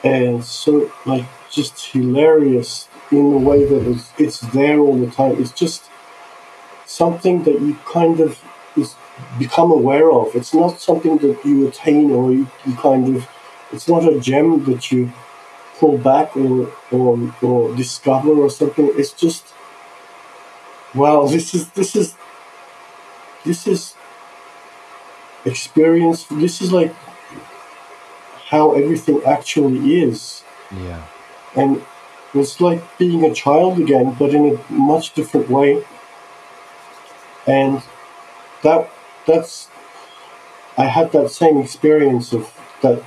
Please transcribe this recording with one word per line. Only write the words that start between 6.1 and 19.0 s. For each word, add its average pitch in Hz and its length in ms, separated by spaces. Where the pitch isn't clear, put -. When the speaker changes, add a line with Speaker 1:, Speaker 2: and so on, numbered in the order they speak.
Speaker 1:
something 170 580
that 139 160
you 147 160
kind 165 340
of 156 180
is, 139 200
become 165 320
aware 143 400
of. 123 240
It's 120 180
not 170 280
something 160 380
that 143 260
you 139 240
attain 147 420
or 127 220
you, 131 160
you 131 100
kind 131 400
of, 123 120
it's - 180
not 165 220
a 135 80
gem 143 460
that 123 260
you 123 220
pull 143 200
back 131 380
or, 127 360
or, 120 520
or 120 340
discover 135 560
or 143 180
something. 143 460
It's 139 160